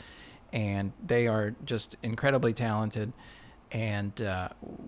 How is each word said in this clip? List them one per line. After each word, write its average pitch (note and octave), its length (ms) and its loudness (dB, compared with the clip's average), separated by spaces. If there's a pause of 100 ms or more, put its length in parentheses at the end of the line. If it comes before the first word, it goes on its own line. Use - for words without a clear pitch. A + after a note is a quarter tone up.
(520)
And G2 400 0 (140)
they A#2+ 220 4
are G#2+ 260 2 (120)
just A#2 360 -4
incredibly A#2+ 520 2
talented. A2 600 0 (580)
And, G#2 500 -2
uh, F#2 280 -2 (380)